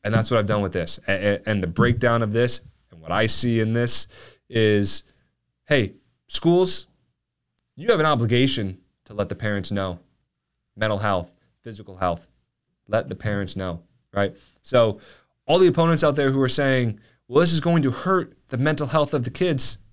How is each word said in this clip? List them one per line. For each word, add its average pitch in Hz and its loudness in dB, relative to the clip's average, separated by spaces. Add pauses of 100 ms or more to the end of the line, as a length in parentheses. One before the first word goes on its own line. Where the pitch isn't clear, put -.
And 107 -2
that's 110 0
what 113 2
I've 101 -2
done 104 0
with 95 -4
this. 85 -6
A-, 101 0
a-, - -10
and 104 0
the 90 -4
breakdown 117 0
of 107 -2
this 120 -2 (300)
and 82 -20
what 80 -10
I 107 2
see 117 0
in 110 0
this 120 0 (420)
is, 107 2 (640)
hey, 123 0 (320)
schools, 180 0 (880)
you 180 -4
have 202 4
an 156 2
obligation 120 0 (280)
to 113 -20
let 101 -4
the 101 -6
parents 101 -6
know. 95 -4 (760)
Mental 107 -2
health, 95 -2 (280)
physical 101 -18
health, 90 -4 (580)
let 110 -2
the 104 -8
parents 101 -6
know, 92 -6 (320)
right? 101 0 (260)
So 113 2 (480)
all 160 4
the 185 6
opponents 165 2
out 147 2
there 139 2
who 135 0
are 127 2
saying, 127 0 (280)
"Well, 131 2
this 170 4
is 156 0
going 170 2
to 135 0
hurt - -4 (120)
the 127 -6
mental 147 -2
health 151 0
of 127 -2
the - -6
kids" 165 -2 (160)